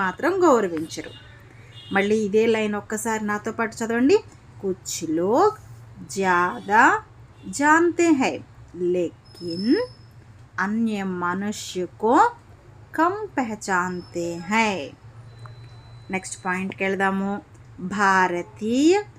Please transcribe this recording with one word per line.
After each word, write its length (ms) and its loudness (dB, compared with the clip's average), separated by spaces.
మాత్రం 300 0
గౌరవించరు. 640 0
మళ్ళీ 220 2
ఇదే 260 4
లైన్ 280 -2
ఒక్కసారి 500 -4
నాతో 260 -6
పాటు 240 -4
చదవండి, 360 4
కుచ్ 360 -6
లోగ్ 400 2
జ్యాదా 720 2
జాన్తే 500 4
హై 120 0
లేకిన్ 800 -4
అన్య 320 -2
మనుష్య 640 -4
కో 160 4
కమ్ 240 0
పెహచాన్తే 880 -4
హై. 260 0
నెక్స్ట్ 220 -8
పాయింట్కి 400 -4
వెళదాము, 460 0
భారతీయ 1040 2